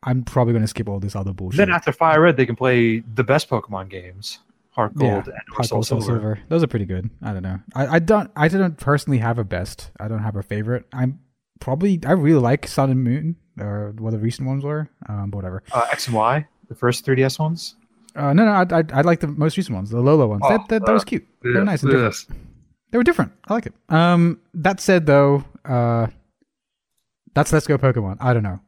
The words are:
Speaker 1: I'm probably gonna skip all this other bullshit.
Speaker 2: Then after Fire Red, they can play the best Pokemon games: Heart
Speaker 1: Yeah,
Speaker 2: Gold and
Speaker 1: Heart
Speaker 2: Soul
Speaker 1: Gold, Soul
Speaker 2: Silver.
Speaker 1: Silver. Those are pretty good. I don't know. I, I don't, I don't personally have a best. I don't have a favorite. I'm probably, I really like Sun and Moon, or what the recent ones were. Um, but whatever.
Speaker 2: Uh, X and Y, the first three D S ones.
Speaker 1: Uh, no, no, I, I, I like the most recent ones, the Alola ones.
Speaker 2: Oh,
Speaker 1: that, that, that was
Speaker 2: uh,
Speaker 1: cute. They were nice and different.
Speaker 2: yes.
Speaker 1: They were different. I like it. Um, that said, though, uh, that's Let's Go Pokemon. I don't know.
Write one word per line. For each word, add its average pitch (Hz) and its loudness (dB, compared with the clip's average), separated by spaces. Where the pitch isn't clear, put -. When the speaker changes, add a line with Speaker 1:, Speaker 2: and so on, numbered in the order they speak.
Speaker 1:
I'm 127 -2
probably 120 0
gonna 110 0
skip 107 -8
all 101 -6
this 101 -8
other 98 -6
bullshit. 95 -6
Speaker 2:
Then 196 4
after 170 0
Fire 156 4
Red, 165 6
they 127 2
can 120 -4
play 120 2
the 123 0
best 135 0
Pokemon 101 -6
games: 92 -16
Heart 107 -2
Speaker 1:
Yeah, 135 2
Speaker 2:
Gold 101 -2
and - -14
Speaker 1:
Heart 120 -2
Speaker 2:
Soul 113 -2
Speaker 1:
Gold, 113 -2
Soul 113 -2
Speaker 2:
Silver. 113 -2
Speaker 1:
Silver. 107 -4
Those 165 0
are 156 0
pretty 107 -4
good. 92 -8
I 110 -8
don't 95 -8
know. 95 -6
I, 135 -2
I 156 2
don't, 208 2
I 151 2
don't 175 0
personally 143 0
have 117 -2
a 113 -2
best. 95 -8
I 101 -8
don't 110 -6
have 107 -6
a 98 -6
favorite. 107 -6
I'm 127 -2
probably, 170 -2
I 139 2
really 156 4
like 123 0
Sun 135 0
and 131 2
Moon, 151 -2
or 104 -8
what 113 -6
the 110 -4
recent 120 -4
ones 135 -4
were. 151 -6
Um, 101 -6
but 101 -8
whatever. 92 -10
Speaker 2:
Uh, 120 0
X - -8
and 120 -4
Y, 123 2
the - -14
first - 0
three 135 2
D 131 4
S 131 -2
ones. 160 -6
Speaker 1:
Uh, 143 0
no, 190 6
no, 220 4
I, 175 2
I, 165 2
I 143 2
like 170 2
the 160 -4
most 151 -2
recent 123 -4
ones, 98 -8
the 117 -4
Alola 135 4
ones. 104 -2
Speaker 2:
Oh, - 4
Speaker 1:
that, 208 2
that, 214 0
that 208 4
was 208 4
Speaker 2:
uh, - -4
Speaker 1:
cute. - -6
They 120 -2
were 120 2
nice 156 0
and 135 4
different. 123 2
Speaker 2:
yes. - -14
Speaker 1:
They 226 0
were 247 4
different. 339 0
I - -4
like 233 -4
it. - -14
Um, 170 4
that 185 0
said, 180 4
though, 143 4
uh, 117 0
that's - 2
Let's 156 2
Go 143 2
Pokemon. 113 0
I 127 2
don't 117 2
know. 95 -6